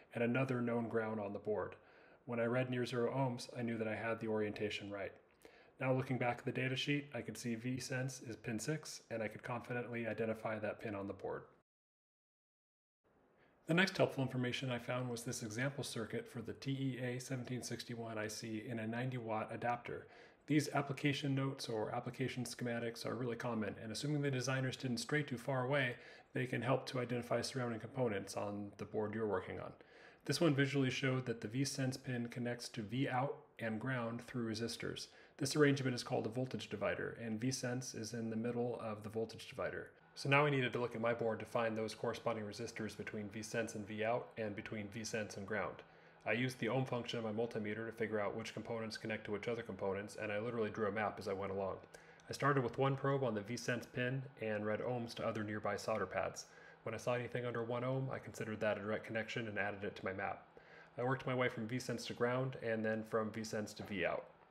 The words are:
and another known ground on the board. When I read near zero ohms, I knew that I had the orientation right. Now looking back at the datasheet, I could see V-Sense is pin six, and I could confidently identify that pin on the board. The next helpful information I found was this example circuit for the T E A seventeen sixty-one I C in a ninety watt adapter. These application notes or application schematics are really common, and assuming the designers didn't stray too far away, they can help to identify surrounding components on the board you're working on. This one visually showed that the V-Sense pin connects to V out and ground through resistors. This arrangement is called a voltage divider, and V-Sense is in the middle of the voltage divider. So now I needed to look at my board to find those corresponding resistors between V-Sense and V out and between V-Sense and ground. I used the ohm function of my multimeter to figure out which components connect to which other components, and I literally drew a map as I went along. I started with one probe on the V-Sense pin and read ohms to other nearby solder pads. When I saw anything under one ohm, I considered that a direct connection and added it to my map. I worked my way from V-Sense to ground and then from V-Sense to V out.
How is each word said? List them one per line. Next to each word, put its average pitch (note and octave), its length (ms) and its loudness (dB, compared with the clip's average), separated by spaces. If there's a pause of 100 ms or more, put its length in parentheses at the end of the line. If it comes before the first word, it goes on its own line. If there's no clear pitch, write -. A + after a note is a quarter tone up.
(140)
and - 80 0
another B2 400 4
known A#2 280 2
ground A2 320 2
on G2+ 100 -2
the G2+ 80 -4
board. F#2+ 360 0 (500)
When A#2+ 160 0
I A2+ 40 4
read B2 240 2
near B2 160 2
zero A#2 280 2
ohms, B2+ 340 0 (100)
I B2+ 40 -4
knew A#2 160 0
that A2 100 0
I G#2+ 80 0
had A2 240 0
the A2+ 80 -2
orientation G#2 640 0
right. G2 220 -4 (640)
Now C3 140 4
looking C3 240 2
back A#2+ 220 2
at - 60 -14
the B2+ 160 0
datasheet, C#3 440 2 (100)
I A#2+ 60 -2
could A2 160 -8
see A#2 180 -2
V-Sense B2+ 720 -2
is A2 80 -4
pin A2 240 -4
six, - 500 -4
and A2+ 140 0
I G#2+ 60 0
could G#2+ 120 -10
confidently A#2+ 640 -4
identify A2 540 0
that G#2 220 -2
pin G#2+ 140 -4
on G2 120 -2
the G2 60 -4
board. E2 300 -4 (2250)
The D#3+ 60 2
next F#3 240 6
helpful C3+ 260 4
information B2 460 0
I A#2+ 100 0
found B2+ 300 -2
was A#2 140 -4
this A#2+ 200 -4
example B2 420 -2
circuit A2+ 440 -4
for A#2+ 120 -8
the G#2 120 -6
T - 180 -4
E C3+ 300 0
A B2 180 -2
seventeen B2 440 -4
sixty-one A#2 540 -6
I G#2+ 100 0
C A2 400 -4
in A#2 120 -4
a A2 80 -2
ninety B2+ 300 0
watt A2 360 -2
adapter. - 540 -2 (380)
These C#3+ 280 6
application C#3 600 2
notes C3+ 360 0
or A2 260 0
application B2+ 480 -2
schematics A#2 600 -2
are A2 100 0
really A#2 220 0
common, A2 440 0
and A2 120 -6
assuming D3 280 2
the C#3+ 80 4
designers C3 460 2
didn't B2 220 0
stray D3 260 2
too C3 140 -4
far C3 280 0
away, C3 300 2 (380)
they B2+ 120 2
can B2 160 0
help B2+ 260 4
to B2+ 120 -2
identify A#2+ 420 2
surrounding A#2+ 380 -2
components A2 560 0
on G#2 420 -2
the - 60 -8
board G#2 320 0
you're A2+ 100 2
working F#2+ 360 0
on. - 100 -6 (540)
This C#3+ 160 0
one D#3+ 120 8
visually C3+ 360 4
showed C3 360 2
that A#2 140 -2
the - 80 -4
V-Sense C3 480 0
pin A#2+ 320 -2
connects A#2+ 420 -4
to A#2 120 -4
V B2 260 0
out B2+ 300 2 (220)
and A2 200 -2
ground A#2 480 -2
through A#2 260 -2
resistors. G#2+ 540 -4 (300)
This C#3 180 0
arrangement C3+ 400 6
is A#2 80 -4
called A#2 220 0
a A2+ 40 -2
voltage B2 400 -2
divider, F#2+ 540 0
and A2 160 -2
V-Sense B2+ 560 -2
is A2+ 180 -6
in A2+ 160 -2
the A2 60 -2
middle A#2 480 0
of G#2+ 200 -4
the G#2+ 60 -8
voltage A2+ 380 -2
divider. - 440 -2 (240)
So - 120 -2
now C#3+ 180 10
I D3+ 40 6
needed C3 240 4
to A#2+ 60 2
look A#2+ 140 2
at A2+ 80 -2
my A#2 120 6
board A2+ 260 2
to A2 60 -6
find A2+ 320 2
those A2 180 0
corresponding A2+ 480 0
resistors G#2+ 540 -6
between G#2 320 -4
V-Sense A2 460 -2
and G#2 120 -6
V G#2+ 160 -2
out A#2 240 2 (100)
and G#2+ 200 -2
between G#2+ 320 -4
V-Sense G#2+ 480 -4
and G2 100 -6
ground. F2+ 280 0 (500)
I A2 60 2
used B2+ 280 2
the A2+ 100 2
ohm C3 160 4
function A#2+ 340 -2
of A2+ 60 -2
my G#2+ 80 0
multimeter A2 520 0
to A2+ 60 -4
figure G#2+ 300 0
out G2+ 120 2
which A2+ 200 -4
components A2 420 -4
connect G#2+ 300 -4
to G#2+ 60 -4
which G2+ 180 0
other A#2 120 0
components, G2+ 600 -2
and G#2+ 100 0
I G#2 80 2
literally A2+ 300 0
drew G#2+ 180 0
a G2 40 4
map G#2 280 2
as G2+ 80 -6
I G2 60 2
went F#2+ 180 -2
along. F#2+ 240 0 (540)
I - 20 -8
started C#3 320 4
with A2+ 140 0
one C3+ 180 4
probe C#3 300 2
on A#2 80 2
the G#2 80 0
V-Sense A#2+ 520 -2
pin B2+ 300 0 (180)
and G#2+ 240 0
read G#2+ 140 2
ohms A#2 360 0
to - 120 0
other A2 160 0
nearby G#2 320 0
solder G#2+ 300 0
pads. F#2 400 -2 (380)
When A2+ 120 -2
I - 20 -4
saw B2 180 2
anything A#2+ 300 0
under A#2 180 0
one A#2+ 200 0
ohm, C3 260 2
I A2 100 -2
considered A2 420 -6
that G#2+ 160 4
a G2 40 -4
direct G#2+ 240 0
connection A2+ 440 -2
and G2+ 100 -2
added G2+ 240 0
it F#2+ 140 -4
to - 80 -6
my F#2+ 80 0
map. G2 320 -4 (520)
I A#2+ 60 0
worked C3 240 0
my B2+ 80 2
way B2 140 4
from A2+ 180 -2
V-Sense B2 380 -2
to - 80 -6
ground B2+ 500 2
and A2+ 220 2
then A2 240 2
from A2 220 2
V-Sense G#2+ 420 -2
to - 100 -8
V F#2+ 220 0
out. - 200 2 (260)